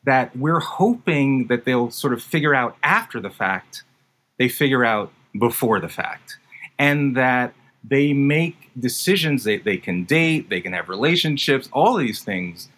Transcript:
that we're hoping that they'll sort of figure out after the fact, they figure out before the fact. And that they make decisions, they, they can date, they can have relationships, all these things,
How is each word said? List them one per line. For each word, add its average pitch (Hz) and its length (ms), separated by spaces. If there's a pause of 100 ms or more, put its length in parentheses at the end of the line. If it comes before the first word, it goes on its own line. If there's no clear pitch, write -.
that 131 300
we're 151 260
hoping 143 880
that 123 160
they'll 120 260
sort 131 220
of 117 100
figure 147 320
out 123 280
after 175 380
the 98 100
fact, - 540 (540)
they 127 100
figure 131 360
out 107 280 (260)
before 113 400
the 82 100
fact. - 500 (400)
And 143 380
that 127 360 (320)
they 139 280
make 147 680
decisions, 151 640
they, 104 140
they 98 180
can 90 280
date, 160 440
they 92 120
can 92 120
have 87 160
relationships, 139 840
all 208 240
these 120 280
things, 90 540